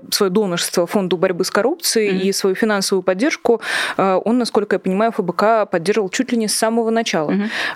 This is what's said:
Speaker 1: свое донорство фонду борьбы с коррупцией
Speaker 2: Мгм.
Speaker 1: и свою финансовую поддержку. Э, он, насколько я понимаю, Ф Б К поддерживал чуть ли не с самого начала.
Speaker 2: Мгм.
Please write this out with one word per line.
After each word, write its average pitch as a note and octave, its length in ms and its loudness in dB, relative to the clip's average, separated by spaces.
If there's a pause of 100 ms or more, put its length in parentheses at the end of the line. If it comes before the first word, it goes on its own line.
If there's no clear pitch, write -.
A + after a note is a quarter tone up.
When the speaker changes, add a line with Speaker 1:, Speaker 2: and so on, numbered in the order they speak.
Speaker 1:
свое F#3+ 220 0
донорство F3+ 560 0
фонду F#3+ 300 0
борьбы F3+ 260 0
с - 80 -6
коррупцией G#3+ 640 0
Speaker 2:
Мгм. F#3 80 0
Speaker 1:
и F#3+ 100 2
свою F#3+ 240 0
финансовую G3 480 0
поддержку. A3 580 0 (360)
Э, F#3+ 280 4
он, A#3 140 2
насколько G#3 360 0
я F#3 40 0
понимаю, G3 320 0
Ф - 120 -4
Б F3 100 -4
К G#3+ 320 2
поддерживал F#3+ 440 0
чуть - 220 -4
ли A#3+ 60 0
не A3 100 0
с - 80 -2
самого A3+ 360 0
начала. A3+ 400 0
Speaker 2:
Мгм. G3+ 180 0 (260)